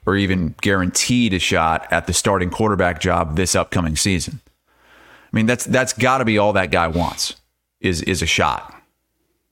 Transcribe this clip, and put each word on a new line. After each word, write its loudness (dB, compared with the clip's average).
or 2
even 0
guaranteed 2
a 0
shot 0
at 0
the -2
starting 0
quarterback 0
job 0
this 0
upcoming 0
season. -2
I -4
mean, 2
that's, 0
that's 0
gotta 2
be 2
all 4
that 0
guy 2
wants -4
is, -2
is -2
a -2
shot. 0